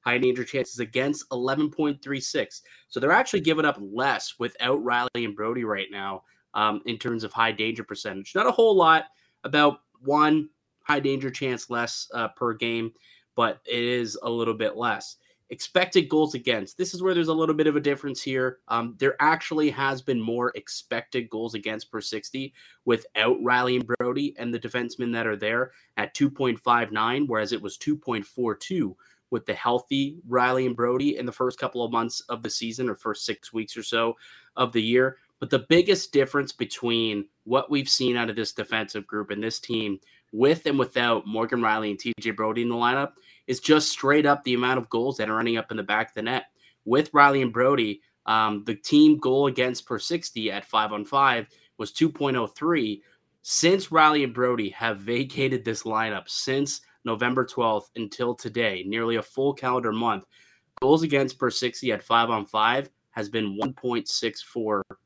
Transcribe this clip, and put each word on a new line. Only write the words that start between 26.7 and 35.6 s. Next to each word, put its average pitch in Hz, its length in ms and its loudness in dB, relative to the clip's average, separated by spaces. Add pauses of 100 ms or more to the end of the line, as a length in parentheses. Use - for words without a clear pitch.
nine, 117 340 0
whereas 110 260 0
it 117 100 -2
was 101 160 -10
two 151 200 -2
point 113 300 -4
four 117 260 -2
two 135 420 -4 (360)
with 117 160 -4
the 104 80 -2
healthy 135 640 -2 (100)
Rielly 127 380 2
and 123 80 -2
Brody 127 420 0
in 127 80 -6
the 120 60 -4
first 127 260 -2
couple 123 260 -4
of 113 80 -4
months 120 280 -2 (100)
of 117 140 -6
the 113 60 -6
season 117 380 -6
or 110 60 -4
first 104 320 -6
six - 260 -8
weeks 110 240 -8
or 113 80 -12
so 117 340 -2 (380)
of 123 160 0
the 117 100 2
year. 127 360 2 (220)
But 131 100 -8
the 131 180 2